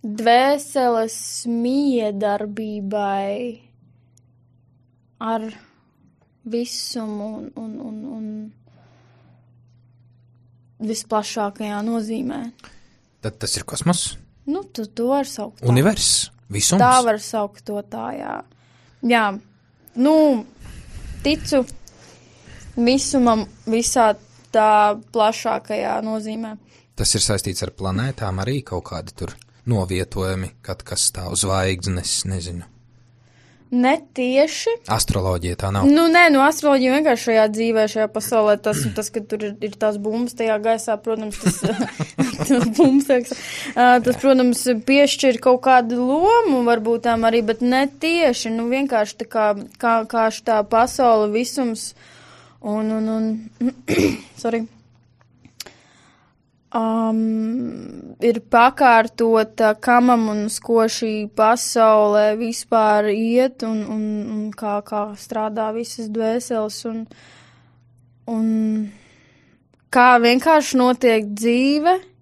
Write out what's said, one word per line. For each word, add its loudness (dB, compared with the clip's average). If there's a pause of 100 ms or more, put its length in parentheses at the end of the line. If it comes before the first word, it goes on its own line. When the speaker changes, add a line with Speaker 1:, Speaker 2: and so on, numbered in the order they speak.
Speaker 1:
dvēseles 2 (260)
miedarbībai -2 (1600)
ar -4 (1040)
visumu -8
un, -14
un, -14
un, -12 (120)
un -12 (2500)
visplašākajā -6
nozīmē. -6 (840)
Speaker 2:
Tad -6
tas -6
ir -8
kosmos? -4 (240)
Speaker 1:
Nu, -6
tu -12
to -6
var 0
saukt -14
tā. -4
Speaker 2:
Universs? 0 (140)
Visums? 0
Speaker 1:
Tā 6
var 0
saukt -6
to -8
tā, -10
jā. -10 (640)
Jā. 2 (680)
Nu, 4 (720)
ticu 0 (1080)
visumam 2 (180)
visā 0 (380)
tā 4 (100)
plašākajā -2
nozīmē. -8 (420)
Speaker 2:
Tas -2
ir 0
saistīts -4
ar -8
planētām -6
arī -4
kaut -8
kādi -12
tur? -12 (300)
Novietojumi, -4
kad -12
kas -4
stāv -6
zvaigznes, -2
nezinu. -8 (1080)
Speaker 1:
Ne 2 (140)
tieši. 0 (120)
Speaker 2:
Astroloģija -2
tā -4
nav. 0
Speaker 1:
Nu, 6
nē, 6
nu, 4
astroloģija 2
vienkārši 0
šajā 4
dzīvē, 0
šajā -2
pasaulē, 0
tas, -4
<clears throat> -6
tas, -6
ka -8
tur -8
ir, -8
ir -8
tās 0
bumbas -4
tajā -2
gaisā, -2
protams, -6
tas, 0 (420)
<laughs> -6
tas 4
bumbas 4
tajā 4
gaisā, -10 (320)
ā, 2 (120)
tas, 2
Speaker 2:
Jā. -2
Speaker 1:
protams, 4 (140)
piešķir 4
kaut 4
kādu 4
lomu 4
varbūt 0
tām 0
arī, 4
bet -2
ne 2
tieši, 0
nu, -4
vienkārši -2
tā -10
kā, 0 (260)
kā, 0
kā 0
šitā -2
pasaule 2
visums -4 (640)
un, -4
un, -2
un, -4 (160)
<clears throat> -2
sorry, -2 (2000)
um, -2 (1000)
ir 2
pakārtota, 4
kamam 4
un -4
uz -6
ko 2
šī -4 (180)
pasaule 4
vispār 0
iet 0
un, -4
un, -6 (220)
un -6
kā, -6
kā -6 (120)
strādā -4
visas -8
dvēseles -2
un, -8 (1300)
un -2 (1500)
kā 8 (100)
vienkārši 4
notiek 4
dzīve 2 (240)